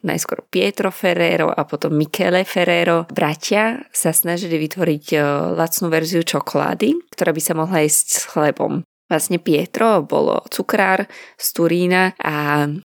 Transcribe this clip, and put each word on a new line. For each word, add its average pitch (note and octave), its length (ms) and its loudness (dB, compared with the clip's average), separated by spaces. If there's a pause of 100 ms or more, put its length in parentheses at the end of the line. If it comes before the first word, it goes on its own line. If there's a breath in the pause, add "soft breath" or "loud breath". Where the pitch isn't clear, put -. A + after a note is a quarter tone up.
najskôr - 480 -4
Pietro F#3+ 400 0
Ferrero F3 560 0
a E3 160 0
potom D#3 320 -2
Michele F3+ 480 0
Ferrero, E3+ 640 2
bratia, G#3 880 -2
sa - 160 0
snažili E3+ 480 -2
vytvoriť, D#3 460 -2 (100)
e, - 20 4 (380)
lacnú E3 320 -2
verziu E3 400 0
čokolády, G#3+ 800 0
ktorá E3+ 240 -2
by D#3 120 -2
sa E3+ 120 -2
mohla D#3+ 320 2
jesť - 200 0 (120)
s - 40 -6 (120)
chlebom. D3+ 480 0 (240)
Vlastne E3+ 320 0
Pietro F3+ 640 2
bolo - 440 0
cukrár G3 600 0 (320 loud breath)
z - 160 -4
Turína F3+ 680 2
a D3 420 0 (180)